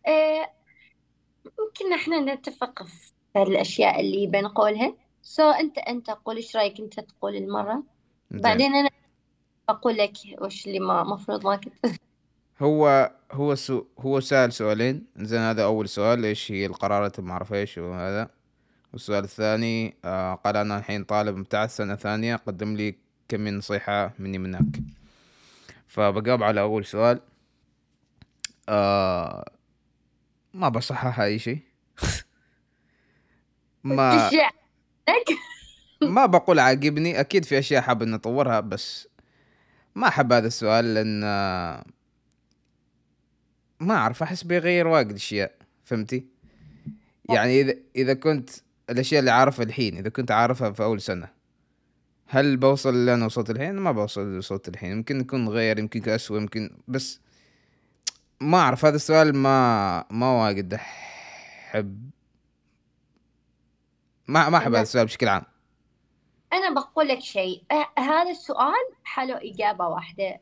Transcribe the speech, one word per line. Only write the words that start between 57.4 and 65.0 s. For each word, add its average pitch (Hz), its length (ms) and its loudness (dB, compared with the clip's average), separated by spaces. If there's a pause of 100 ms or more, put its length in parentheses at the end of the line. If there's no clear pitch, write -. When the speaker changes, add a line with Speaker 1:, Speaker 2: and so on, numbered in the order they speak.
Speaker 2:
ما 156 160 4
أعرف. 135 280 4
هذا 151 100 6
السؤال 156 400 4
ما، 120 760 2
ما 120 320 2
واجد 98 300 -2
أحب، - 1400 -10 (2250)
ما، 151 220 4
ما 143 80 4
أحب 117 140 2
Speaker 1:
لا. 113 60 4
Speaker 2:
هذا 110 60 4
السؤال 113 220 2